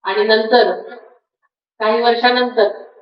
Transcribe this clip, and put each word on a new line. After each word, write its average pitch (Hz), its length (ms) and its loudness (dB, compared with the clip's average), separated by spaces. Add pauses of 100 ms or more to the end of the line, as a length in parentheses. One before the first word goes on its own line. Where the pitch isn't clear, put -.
आणि 208 200 -2
नंतर 220 480 2 (1080)
काही 220 220 0
वर्षानंतर 240 640 0 (340)